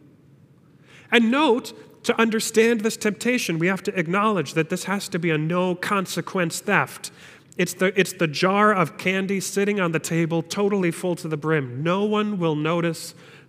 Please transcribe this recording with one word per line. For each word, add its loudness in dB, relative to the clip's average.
And 4
note, 2
to 2
understand 2
this -2
temptation, -2
we 2
have -2
to -4
acknowledge 0
that 0
this -4
has -4
to -4
be 0
a 2
no 0
consequence -2
theft. -2
It's 0
the, 0
it's 2
the -2
jar 2
of 0
candy -2
sitting 0
on 2
the 2
table, 0
totally 0
full -2
to -8
the -2
brim. -2
No 0
one 0
will 0
notice. -2